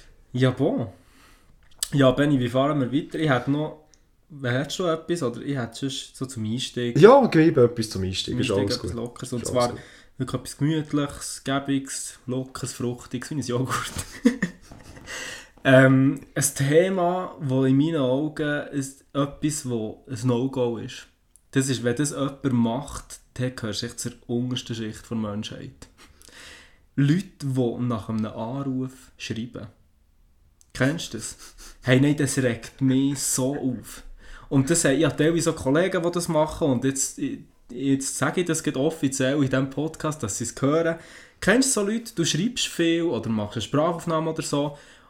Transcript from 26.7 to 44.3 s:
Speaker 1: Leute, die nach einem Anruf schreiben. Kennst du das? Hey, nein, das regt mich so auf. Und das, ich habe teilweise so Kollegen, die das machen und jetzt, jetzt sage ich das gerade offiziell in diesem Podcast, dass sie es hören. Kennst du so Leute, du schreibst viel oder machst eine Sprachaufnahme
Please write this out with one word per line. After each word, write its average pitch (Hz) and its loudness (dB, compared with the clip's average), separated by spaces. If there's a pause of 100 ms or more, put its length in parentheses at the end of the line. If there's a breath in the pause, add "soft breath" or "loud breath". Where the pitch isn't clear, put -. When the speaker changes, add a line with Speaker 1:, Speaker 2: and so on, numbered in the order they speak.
Speaker 1:
Leute, 147 2 (160)
die 127 0
nach 120 -2
einem 110 -2
Anruf 131 -8
schreiben. 123 -10 (1040)
Kennst 143 -2
du 110 -10
das? - -12 (460 loud breath)
Hey, 127 4
nein, 143 4
das 139 0
regt 120 -2
mich 135 2
so 135 -2
auf. 120 -6 (460 loud breath)
Und 135 4
das, 165 2
ich 143 4
habe 135 2
teilweise 160 4
so 160 2
Kollegen, 175 2
die 170 0
das 170 -2
machen 156 2
und 120 2
jetzt, - -2 (500)
jetzt 135 0
sage 160 0
ich 175 0
das 160 -2
gerade 135 -2
offiziell 139 0
in 147 2
diesem 135 0
Podcast, 156 -6
dass 107 -6
sie 120 -4
es - -8
hören. 165 2 (440 loud breath)
Kennst 247 2
du 214 0
so 202 0
Leute, 226 -6
du 165 0
schreibst - -2
viel 165 0
oder 113 -2
machst 107 -2
eine 110 -4
Sprachaufnahme 160 0